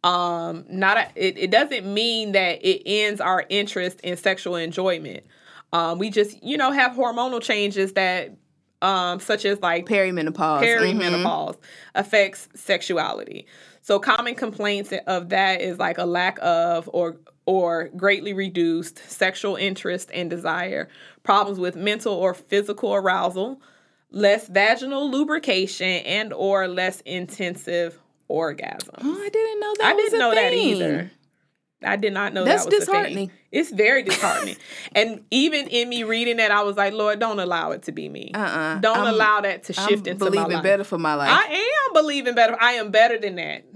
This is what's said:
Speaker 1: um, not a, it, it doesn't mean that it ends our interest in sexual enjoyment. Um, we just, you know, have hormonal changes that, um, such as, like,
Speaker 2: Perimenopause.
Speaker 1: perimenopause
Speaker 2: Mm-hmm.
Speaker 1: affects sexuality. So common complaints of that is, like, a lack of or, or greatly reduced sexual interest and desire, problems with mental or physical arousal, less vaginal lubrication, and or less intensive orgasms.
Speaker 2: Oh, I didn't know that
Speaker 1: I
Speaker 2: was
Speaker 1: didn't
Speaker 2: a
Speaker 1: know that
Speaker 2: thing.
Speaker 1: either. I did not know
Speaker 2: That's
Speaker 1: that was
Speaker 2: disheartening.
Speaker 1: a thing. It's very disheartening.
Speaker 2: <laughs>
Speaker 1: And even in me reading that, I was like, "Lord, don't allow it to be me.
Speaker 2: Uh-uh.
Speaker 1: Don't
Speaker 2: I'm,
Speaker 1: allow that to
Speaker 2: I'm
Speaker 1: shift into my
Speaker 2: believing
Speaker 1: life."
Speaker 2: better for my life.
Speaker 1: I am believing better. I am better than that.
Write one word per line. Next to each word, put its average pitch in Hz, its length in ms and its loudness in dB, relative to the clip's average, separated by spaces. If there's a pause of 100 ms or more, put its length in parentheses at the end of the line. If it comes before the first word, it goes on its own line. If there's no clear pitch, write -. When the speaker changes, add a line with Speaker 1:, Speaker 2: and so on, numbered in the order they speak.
Speaker 1:
um, 175 640 -2
not 190 300 2
a, - 180 0
it, 185 220 0
it 185 140 0
doesn't 240 420 2
mean 220 380 -2
that 185 340 2
it 185 220 2
ends 208 340 0
our 180 280 0
interest 185 520 -4
in 180 160 -6
sexual 185 380 -2
enjoyment. 165 680 -4 (500)
Um, 170 260 0
we 214 100 -2
just, 208 320 0
you 285 160 -6
know, 269 140 2
have 254 220 2
hormonal 240 460 -2
changes 202 540 0
that, 185 400 0 (480)
um, 180 380 0
such 214 260 -2
as, 202 160 0
like, 170 240 0
Speaker 2:
Perimenopause. 160 800 0
Speaker 1:
perimenopause 180 920 0
Speaker 2:
Mm-hmm. - 20 -20 (340)
Speaker 1:
affects 202 640 0
sexuality. 143 920 -4 (380)
So 202 160 2
common 240 340 0
complaints 208 580 -4 (140)
of 180 240 -4
that 190 320 2
is, 180 160 -4
like, 175 220 -2
a 180 60 -2
lack 180 360 -2
of 170 500 0
or, 170 260 -2 (280)
or 175 500 0
greatly 196 380 0
reduced 170 640 -2 (100)
sexual 190 480 -2
interest 190 600 -4
and 175 160 -4
desire, 165 580 -4 (320)
problems 202 380 2
with 180 160 -2
mental 208 400 -2
or 180 180 0
physical 202 640 -2
arousal, 185 680 0 (480)
less 208 380 4
vaginal 254 640 2
lubrication, 262 760 0
and 185 460 -2
or 190 340 2
less 185 340 -4
intensive 175 1000 -6 (300)
orgasms. 147 720 -6
Speaker 2:
Oh, 339 180 -2
I 403 80 -6
didn't 440 300 -2
know 415 200 -4
that - 80 2
Speaker 1:
I - 60 4
Speaker 2:
was 427 120 4
Speaker 1:
didn't 440 100 0
Speaker 2:
a 453 40 2
Speaker 1:
know 466 160 4
that 480 160 4
Speaker 2:
thing. 480 80 2
Speaker 1:
either. 180 520 0 (720)
I 202 120 0
did 202 180 -2
not 196 200 -2
know 185 120 -2
Speaker 2:
That's 381 200 4
Speaker 1:
that - 60 -4
was 415 100 6
Speaker 2:
disheartening. 381 440 0
Speaker 1:
a - 40 -12
thing. - 80 -20 (140)
It's 311 200 0
very 226 320 4
disheartening. 185 520 0 (200)
Speaker 2:
<laughs> - 200 -10
Speaker 1:
And 220 360 2
even 285 360 2
in 240 220 0
me 240 140 -4
reading 233 340 0
that, 220 140 4
I 208 100 4
was 202 160 -2
like, 202 160 2
"Lord, 214 260 0
don't 214 200 -2
allow 170 320 -2
it - 120 -6
to 165 80 -8
be 151 160 -8
me. 143 280 -12
Speaker 2:
Uh-uh. 160 440 -2
Speaker 1:
Don't 220 200 2
Speaker 2:
I'm, 233 80 2
Speaker 1:
allow 214 340 4
that 196 220 -2
to 190 180 -10
Speaker 2:
I'm 208 80 0
Speaker 1:
shift 208 180 2
into 190 180 -2
my 180 40 2
Speaker 2:
believing 175 240 2
Speaker 1:
life." 165 100 -2
Speaker 2:
better 196 200 4
for 196 160 -4
my 156 160 0
life. 147 160 0
Speaker 1:
I 381 140 6 (420)
am 427 60 -4
believing 277 420 2
better. 233 260 6
I 240 120 4
am 214 180 -4
better 226 260 6
than 202 180 -4
that. 160 300 -8 (100)